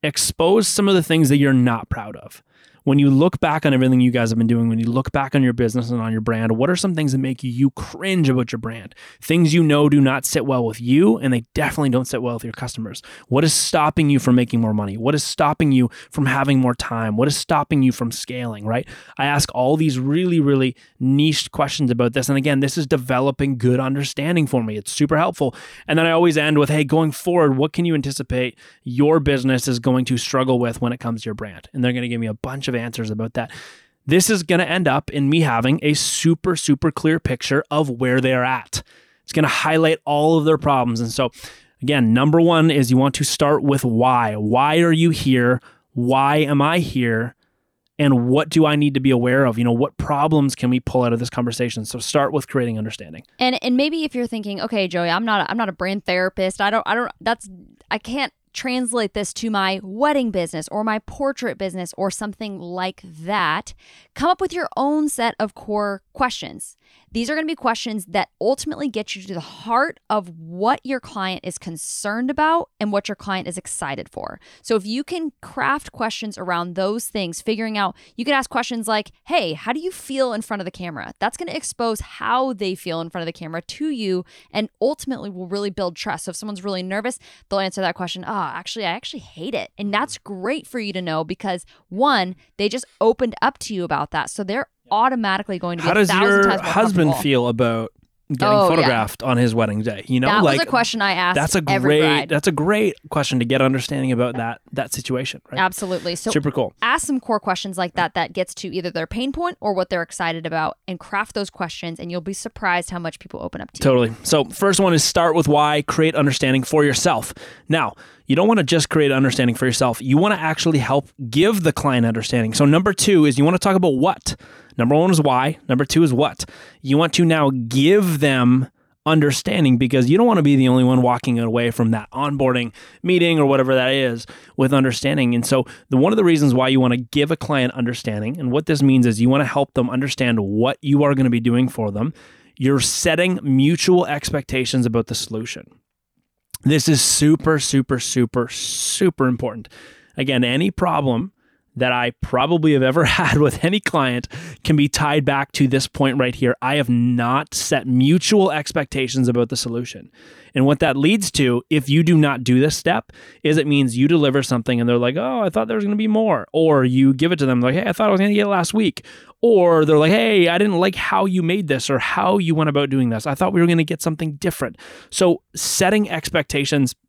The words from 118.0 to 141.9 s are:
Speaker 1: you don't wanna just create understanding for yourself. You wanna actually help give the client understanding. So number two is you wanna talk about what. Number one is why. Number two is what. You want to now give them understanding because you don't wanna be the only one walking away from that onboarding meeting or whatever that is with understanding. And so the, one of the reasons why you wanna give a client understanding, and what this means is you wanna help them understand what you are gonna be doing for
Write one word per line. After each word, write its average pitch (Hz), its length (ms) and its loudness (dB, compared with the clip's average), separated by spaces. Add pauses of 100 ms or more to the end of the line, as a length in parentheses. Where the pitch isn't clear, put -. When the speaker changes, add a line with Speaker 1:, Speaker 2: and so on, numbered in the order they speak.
Speaker 1:
you 135 100 2
don't 185 120 4
wanna 220 140 4
just 147 260 0
create 147 240 2
understanding 131 420 2
for 127 120 -2
yourself. 123 340 0
You 131 160 0
wanna 202 200 2
actually 156 420 0
help 131 320 -2 (180)
give 180 340 2
the 156 120 0
client 123 320 0
understanding. 113 480 -2
So 147 100 2
number 180 300 4
two 180 320 4
is 131 100 2
you 139 80 4
wanna 175 140 2
talk 196 180 2
about 175 180 2
what. 143 400 -2 (420)
Number 123 180 2
one 170 160 4
is 160 100 4
why. 139 380 2 (100)
Number 127 160 0
two 160 200 2
is 139 80 2
what. 123 320 0 (380)
You 139 160 2
want 165 160 2
to 175 100 4
now 160 260 4
give 139 720 2
them 127 480 4 (360)
understanding 147 720 2
because 123 320 2
you 160 80 6
don't 233 100 4
wanna 208 160 4
be 143 120 4
the 131 140 4
only 127 160 4
one 127 180 4
walking 120 380 0
away 117 320 0
from 113 180 0
that 107 220 -4
onboarding 131 600 -2 (300)
meeting 170 380 2
or 143 60 4
whatever 135 280 4
that 127 180 2
is 123 320 -2 (320)
with 131 160 2
understanding. 131 640 2
And 120 100 0
so 131 200 2 (240)
the, 131 80 2
one 156 160 4
of 220 40 2
the 220 60 4
reasons 147 320 4
why 127 140 2
you 135 100 4
wanna 123 200 4
give 143 340 0
a 160 40 -2
client 131 360 -2
understanding, 120 640 -4
and 127 140 -4
what 151 140 0
this 147 140 0
means 131 260 6
is 113 140 2
you 123 100 4
wanna 139 160 2
help 139 280 -2
them 123 160 0
understand 127 480 -2
what 107 420 0
you 143 220 4
are 143 120 4
gonna 131 160 2
be 120 100 2
doing 120 280 2
for 107 220 -4